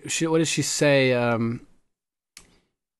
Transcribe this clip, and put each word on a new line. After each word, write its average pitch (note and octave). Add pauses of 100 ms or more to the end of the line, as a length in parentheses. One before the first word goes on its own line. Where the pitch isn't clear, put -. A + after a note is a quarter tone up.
she, E3
what D#3+
does D#3+
she -
say? C#3
Um, A#2+ (1300)